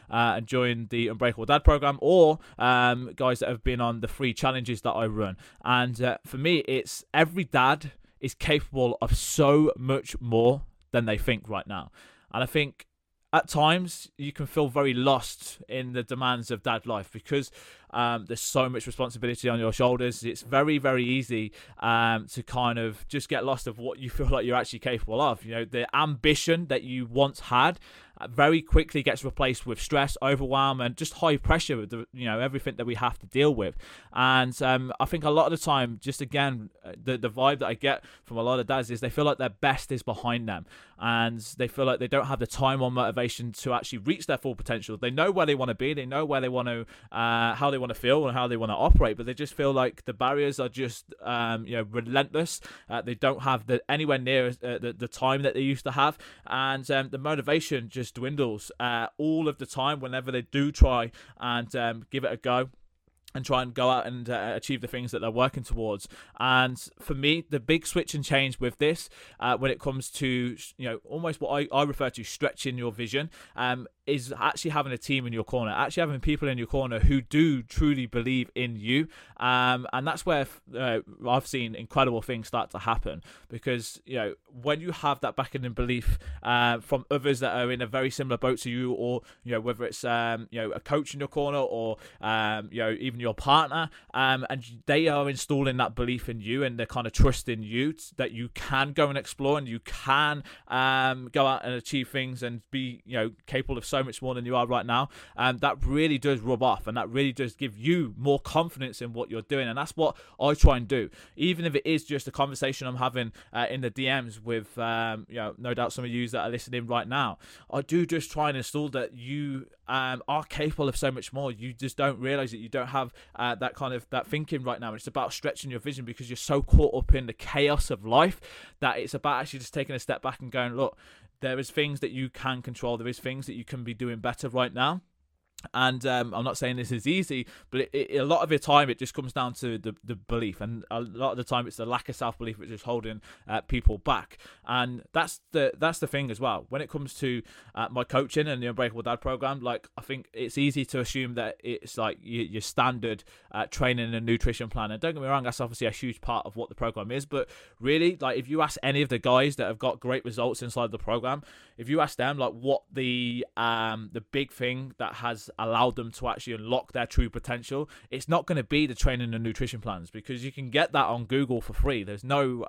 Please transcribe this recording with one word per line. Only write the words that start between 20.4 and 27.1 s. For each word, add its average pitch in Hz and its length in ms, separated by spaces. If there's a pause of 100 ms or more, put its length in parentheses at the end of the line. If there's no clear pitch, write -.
very, 143 340
very 131 260
easy, 120 480 (280)
um, 113 480
to - 160
kind 120 360
of 110 300
just 143 180
get 123 160
lost 131 240
of 113 120
what 120 200
you 127 100
feel 131 180
like 120 180
you're 123 100
actually 117 240
capable 120 400
of. 131 240
You 113 120
know, 117 100
the 120 280
ambition 151 720
that 131 160
you 127 220
once 139 360